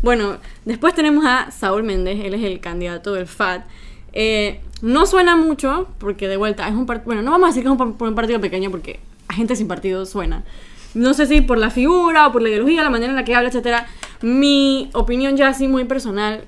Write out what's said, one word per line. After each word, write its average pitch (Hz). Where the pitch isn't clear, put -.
Bueno, 226
después 233
tenemos 302
a 254
Saúl 208
Méndez, 190
él 196
es 226
el 185
candidato 175
del 185
fat. 185
Eh, 214
no 254
suena 370
mucho, 320
porque 202
de 190
vuelta 208
es 214
un 247
part-, 233
bueno, 226
no 254
vamos 359
a 330
decir 254
que 254
es -
un 233
par-, 226
un 220
partido 226
pequeño, 190
porque -
a 165
gente 226
sin 208
partido 185
suena. -
No 247
sé 277
si 302
por 247
la 220
figura 320
o 254
por 233
la 226
ideología, 269
la 302
manera 240
en 269
la 262
que 233
habla, 247
etcétera. 240
Mi 269
opinión 254
ya 269
así 269
muy 262
personal 214